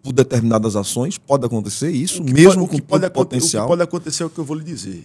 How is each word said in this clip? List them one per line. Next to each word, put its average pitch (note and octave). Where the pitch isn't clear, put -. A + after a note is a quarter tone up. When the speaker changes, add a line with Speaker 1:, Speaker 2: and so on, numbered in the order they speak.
Speaker 1:
por C3+
determinadas A2+
ações? A#2+
Pode C#3
acontecer A2+
isso, F3
Speaker 2:
O -
que B2+
Speaker 1:
mesmo D#3+
Speaker 2:
pode, F#3
o D3
Speaker 1:
com D#3
Speaker 2:
que C#3
pode D3+
Speaker 1:
todo -
o F#3
Speaker 2:
aconte-, C#3
Speaker 1:
potencial? A2
Speaker 2:
o -
que D3
pode F3
acontecer E3+
é E3
o D#3+
que -
eu D#3+
vou C#3+
lhe D#3
dizer. G2